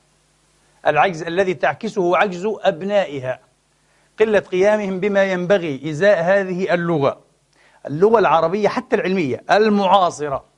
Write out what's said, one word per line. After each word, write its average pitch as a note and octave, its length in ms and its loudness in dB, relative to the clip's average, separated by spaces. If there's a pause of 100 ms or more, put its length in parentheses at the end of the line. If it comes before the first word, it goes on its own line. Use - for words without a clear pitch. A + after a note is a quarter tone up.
(880)
العجز D#3 360 0
الذي F3 300 -2
تعكسه F3 640 -2
عجز F3+ 300 -2 (140)
أبنائها، D#3 800 -4 (800)
قلة G#3+ 200 2
قيامهم F#3+ 600 0
بما G3 240 0
ينبغي F3 680 -2
إزاء E3 340 2
هذه F#3 500 0
اللغة، E3+ 460 0 (640)
اللغة G3+ 340 2
العربية E3 480 2
حتى - 280 -4
العلمية E3+ 560 -2
المعاصرة. F#3 920 2 (140)